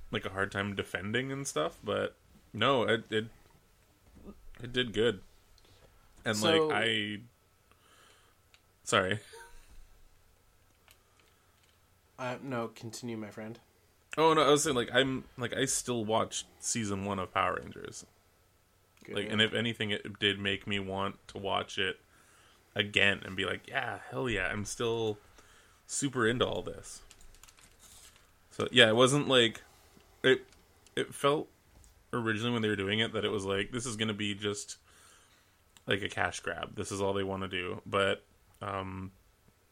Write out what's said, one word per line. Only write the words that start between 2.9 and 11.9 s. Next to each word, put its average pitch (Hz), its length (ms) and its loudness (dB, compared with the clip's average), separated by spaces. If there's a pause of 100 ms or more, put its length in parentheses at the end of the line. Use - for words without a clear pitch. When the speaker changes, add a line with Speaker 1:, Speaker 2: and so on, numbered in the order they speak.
Speaker 1:
it, 110 140 0 (1400)
it 120 100 -10
did 123 200 0
good. 104 280 2 (1040)
And, 110 120 0
Speaker 2:
So 110 300 4
Speaker 1:
like, 123 180 0
I, 107 320 0 (1700)
sorry. 101 360 2 (3000)